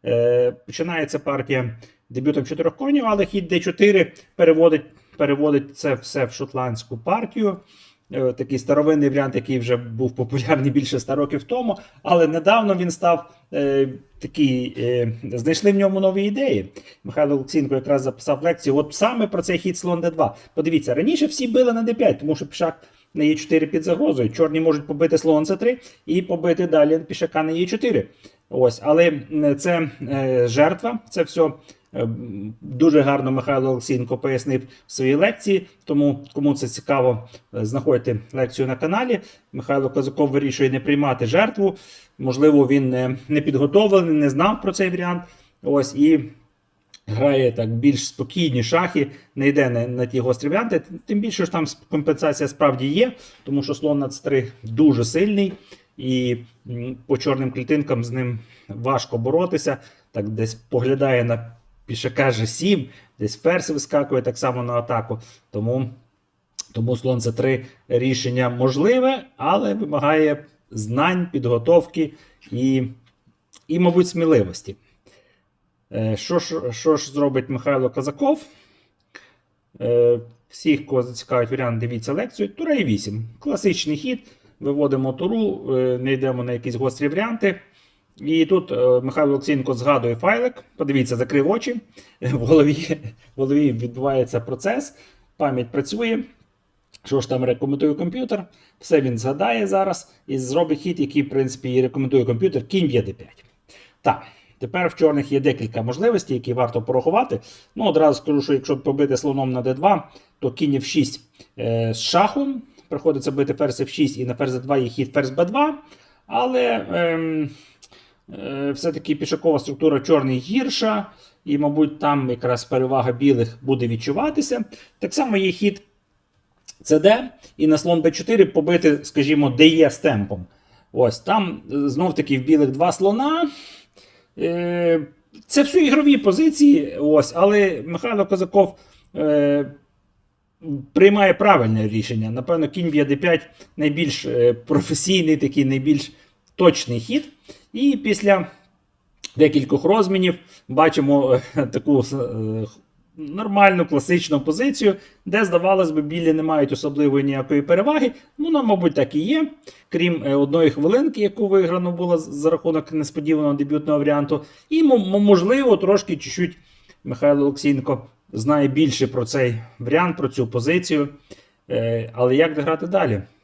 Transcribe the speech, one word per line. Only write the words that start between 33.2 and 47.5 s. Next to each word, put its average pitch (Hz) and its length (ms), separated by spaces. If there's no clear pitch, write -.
Михайло 131 380
Олексієнко 120 480
пояснив 131 440
в - 60
своїй 131 220
лекції, 190 520
тому 143 480
кому 143 220
це 127 140
цікаво, 127 600
е, 110 100
знаходьте 123 520
лекцію 131 360
на 127 80
каналі. 214 440
Михайло 135 380
Казаков 139 380
вирішує 135 420
не 131 100
приймати 143 460
жертву, 190 500
можливо, 135 480
він, 131 280
е, 127 220
не 151 120
підготовлений, 160 720
не 147 160
знав 165 320
про 196 100
цей 185 180
варіант, 175 320
ось, 139 320
і 147 300
грає 131 460